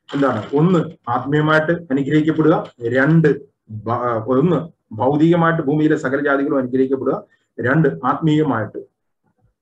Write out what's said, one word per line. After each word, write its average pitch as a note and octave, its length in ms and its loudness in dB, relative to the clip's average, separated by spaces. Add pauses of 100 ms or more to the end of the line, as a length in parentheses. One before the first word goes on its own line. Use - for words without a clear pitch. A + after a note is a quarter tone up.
(140)
എന്താണ്? B2+ 280 0 (120)
ഒന്ന്, D#3+ 560 0
ആത്മീയമായിട്ട് D3+ 600 0
അനുഗ്രഹിക്കപ്പെടുക. D#3 1000 0 (100)
രണ്ട്, C#3 580 2 (300)
ഭ-, A#2 560 -4
ഒന്ന്, C3 420 0 (260)
ഭൗതികമായിട്ട് D#3+ 680 2
ഭൂമിയിലെ D3+ 340 0
സകല C#3 280 -4
ജാതികളും C#3 340 0
അനുഗ്രഹിക്കപ്പെടുക. C3 640 -2 (360)
രണ്ട്, C#3+ 280 2 (160)
ആത്മീയമായിട്ട് C#3+ 720 -2 (840)